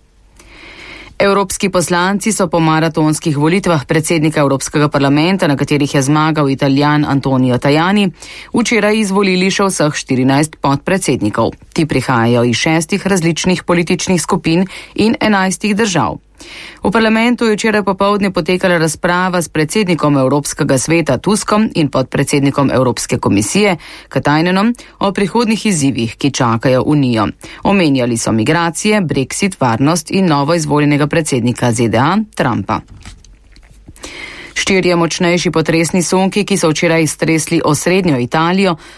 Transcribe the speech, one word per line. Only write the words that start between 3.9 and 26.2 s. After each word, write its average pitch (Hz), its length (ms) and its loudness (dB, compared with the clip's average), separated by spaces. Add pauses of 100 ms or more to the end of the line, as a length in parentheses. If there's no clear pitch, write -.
Evropskega 143 480 0
parlamenta, 151 600 2
na 139 120 2
katerih 143 360 0
je 139 60 2
zmagal 151 480 2
Italijan 143 560 2
Antonio 131 520 0
Tajani, 180 500 2 (480)
včeraj 214 480 0
izvolili 190 480 0
še 196 160 0
vseh 151 260 0
štirinajst 135 720 0
podpredsednikov. 139 880 0 (240)
Ti 165 100 2
prihajajo 120 600 2
iz 117 80 0
šestih 165 520 -2
različnih 170 560 0
političnih 175 580 0
skupin 170 440 0 (300)
in 220 240 0
enajstih 196 560 0
držav. 175 420 0 (640)
V - 40 -2
parlamentu 220 560 2
je 214 140 2
včeraj 208 260 0
popoldne 196 480 0
potekala 180 480 0
razprava 175 640 0
s - 100 -6
predsednikom 156 680 0
Evropskega 139 600 0
sveta 156 380 0
Tuskom 214 580 0
in 147 160 0
podpredsednikom 139 800 0
Evropske 123 480 0
komisije 180 560 0 (320)
Katajnenom 175 640 0 (280)
o 196 120 -2
prihodnjih 208 540 -2
izzivih, 135 500 -2
ki 143 160 -2